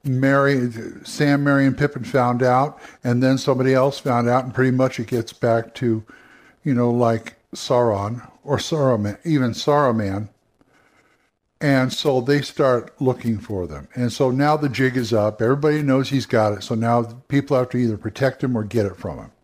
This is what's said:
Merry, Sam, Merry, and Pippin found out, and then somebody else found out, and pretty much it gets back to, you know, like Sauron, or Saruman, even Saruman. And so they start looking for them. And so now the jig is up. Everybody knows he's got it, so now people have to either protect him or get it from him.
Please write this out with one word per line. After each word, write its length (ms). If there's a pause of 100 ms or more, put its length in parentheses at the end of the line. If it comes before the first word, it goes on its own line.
Merry, 680 (320)
Sam, 400
Merry, 220
and 120
Pippin 260
found 380
out, 380 (240)
and 180
then 160
somebody 360
else 260
found 300
out, 160
and 80
pretty 180
much 280
it 80
gets 260
back 420
to, 280 (600)
you 100
know, 160
like 460 (180)
Sauron, 760 (140)
or 140
Saruman, 680
even 260
Saruman. 760 (1300)
And 320
so 300
they 200
start 600
looking 380
for 260
them. 300
And 180
so 160
now 260
the 140
jig 260
is 160
up. 300
Everybody 400
knows 280
he's 180
got 260
it, 100
so 120
now 280 (240)
people 300
have 140
to 60
either 200
protect 460
him 120
or 80
get 220
it 100
from 220
him. 140 (120)